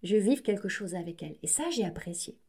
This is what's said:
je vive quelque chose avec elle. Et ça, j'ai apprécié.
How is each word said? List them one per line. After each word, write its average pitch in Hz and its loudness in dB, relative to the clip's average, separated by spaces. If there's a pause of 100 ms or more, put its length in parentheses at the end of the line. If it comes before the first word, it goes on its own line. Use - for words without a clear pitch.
je 190 4
vive 220 6
quelque 202 0
chose 185 -4
avec 170 -4
elle. 156 -10
Et 151 -6
ça, 330 0
j'ai 247 2
apprécié. - -6 (120)